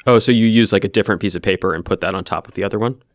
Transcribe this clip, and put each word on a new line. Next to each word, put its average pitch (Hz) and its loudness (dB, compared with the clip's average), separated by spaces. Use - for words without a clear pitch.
Oh, 120 6
so 127 0
you 113 4
use, 113 4
like, 101 2
a - 0
different 101 0
piece 95 -4
of 85 -8
paper 92 -4
and 80 -8
put - -4
that 95 -4
on 92 -6
top - -8
of - -20
the 95 -8
other 101 -4
one? 123 -4